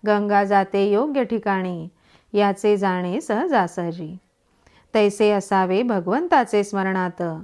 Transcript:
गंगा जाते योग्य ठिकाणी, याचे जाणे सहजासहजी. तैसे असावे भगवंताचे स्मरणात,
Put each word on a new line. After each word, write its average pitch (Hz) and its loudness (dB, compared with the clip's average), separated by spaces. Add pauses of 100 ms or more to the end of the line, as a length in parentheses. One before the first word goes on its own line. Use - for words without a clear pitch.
गंगा 208 2
जाते 196 2
योग्य 269 0
ठिकाणी, 190 -4 (440)
याचे 202 2
जाणे 185 -2
सहजासहजी. 185 -2 (800)
तैसे 208 4
असावे 190 0
भगवंताचे 226 0
स्मरणात, 190 -4 (220)